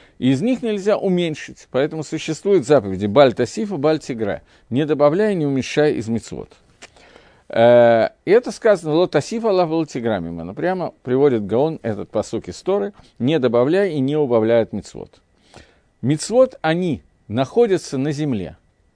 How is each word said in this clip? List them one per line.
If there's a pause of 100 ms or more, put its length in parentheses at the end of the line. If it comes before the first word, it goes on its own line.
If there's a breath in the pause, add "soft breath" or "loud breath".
(180 loud breath)
И
из
них
нельзя
уменьшить,
поэтому
существуют
заповеди
"Баль
тасифа,
баль
тигра". (260 soft breath)
Не
добавляй,
не
уменьшай
из
мицвот. (1000 loud breath)
Э, (160)
и
это
сказано,
ло
тасифа,
ла
вал
тигра
мимена.
Прямо (100)
приводит
Гаон
этот
пасук
из
Торы, (260 soft breath)
не
добавляй
и
не
убавляй
от
мицвот. (840 soft breath)
Мицвот,
они (260)
находятся
на
земле. (380)